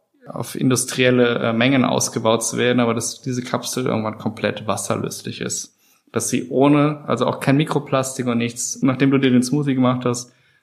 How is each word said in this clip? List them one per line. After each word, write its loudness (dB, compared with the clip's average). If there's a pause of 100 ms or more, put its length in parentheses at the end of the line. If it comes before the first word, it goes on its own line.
(280)
auf -10
industrielle, 2
äh, 0
Mengen 4
ausgebaut 0
zu -4
werden, 2
aber 2
dass -6
diese -4
Kapsel -4
irgendwann -2
komplett -4
wasserlöslich -4
ist. -8 (360)
Dass -4
sie -2
ohne, 4
also 0
auch -2
kein 2
Mikroplastik -2
und 0
nichts, -6
nachdem 2
du 4
dir 4
den 6
Smoothie 0
gemacht 2
hast, -4 (300)